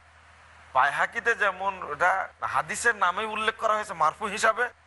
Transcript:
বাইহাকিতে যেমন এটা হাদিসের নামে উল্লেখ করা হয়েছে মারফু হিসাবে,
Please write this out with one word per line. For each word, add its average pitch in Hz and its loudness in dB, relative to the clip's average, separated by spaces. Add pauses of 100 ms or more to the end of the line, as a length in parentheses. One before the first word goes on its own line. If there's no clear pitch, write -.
(720)
বাইহাকিতে 170 2
যেমন 190 -2
এটা 180 0 (140)
হাদিসের 151 -2
নামে 190 0
উল্লেখ 214 -2
করা 214 0
হয়েছে 208 -4
মারফু 160 2
হিসাবে, 220 0 (180)